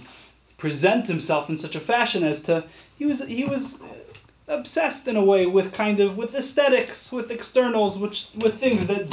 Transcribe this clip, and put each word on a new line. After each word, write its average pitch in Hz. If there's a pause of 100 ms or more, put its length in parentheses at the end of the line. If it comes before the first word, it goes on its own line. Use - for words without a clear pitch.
(580)
present 160
himself 156
in 156
such 156
a 160
fashion 226
as 151
to, 165 (360)
he 294
was, 269
he 233
was, 277
uh, - (640)
obsessed 262
in 220
a 208
way 196
with 185
kind 214
of, 196
with 226
aesthetics, 269
with 233
externals, 226
which, 202
with 220
things 220
that 196